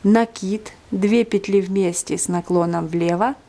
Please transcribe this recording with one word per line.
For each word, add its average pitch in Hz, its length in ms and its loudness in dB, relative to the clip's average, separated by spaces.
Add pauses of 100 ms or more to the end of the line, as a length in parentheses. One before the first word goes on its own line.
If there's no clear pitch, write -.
Накид, 214 680 0 (180)
две 208 340 2
петли 196 380 0
вместе 185 560 -2
с - 100 -4
наклоном 170 580 -2
влево 175 480 0 (140)